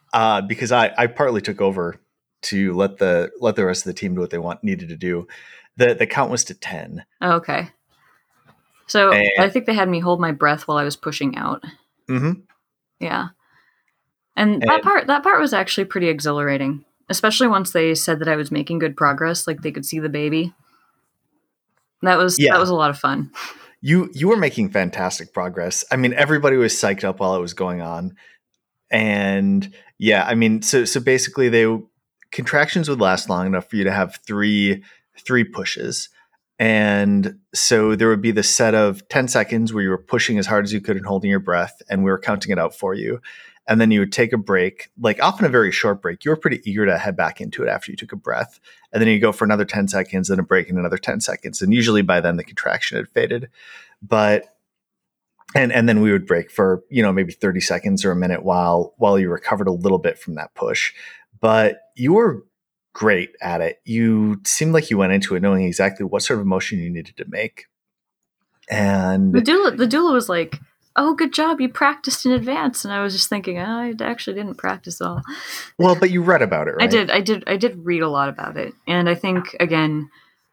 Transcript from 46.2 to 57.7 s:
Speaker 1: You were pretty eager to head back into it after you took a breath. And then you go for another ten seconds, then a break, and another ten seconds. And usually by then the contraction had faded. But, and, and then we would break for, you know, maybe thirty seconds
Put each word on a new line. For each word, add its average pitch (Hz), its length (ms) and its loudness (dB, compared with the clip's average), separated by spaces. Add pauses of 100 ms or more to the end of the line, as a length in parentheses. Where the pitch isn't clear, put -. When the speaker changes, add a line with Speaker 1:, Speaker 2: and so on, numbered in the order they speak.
Speaker 1:
You 147 80 0
were 156 60 0
pretty 147 320 0
eager 104 160 0
to 90 140 2
head 95 180 -4
back 82 240 -2
into 123 220 -8
it 117 60 0
after - 220 -6
you - 60 -14
took - 140 -16
a 104 60 -12
breath. 120 420 -6 (340)
And 110 80 0
then 113 80 4
you 107 100 4
go 107 120 4
for - 120 -4
another 104 220 2
ten 98 220 -2
seconds, 95 400 -2
then 95 120 0
a 87 40 -2
break, 92 260 2
and 90 80 -2
another 90 200 -2
ten - 220 -6
seconds. - 420 -8
And 98 120 2
usually 113 300 2
by 90 180 2
then 85 160 0
the 82 60 -6
contraction - 540 -6
had 107 120 -6
faded. 120 400 -4 (520)
But, 104 540 2 (1000)
and, 123 180 2
and 120 160 4
then 107 120 4
we 107 100 6
would 95 140 2
break 85 260 0
for, 95 380 2
you 123 120 2
know, 101 100 4
maybe 92 220 -2
thirty 92 260 -2
seconds 95 460 -2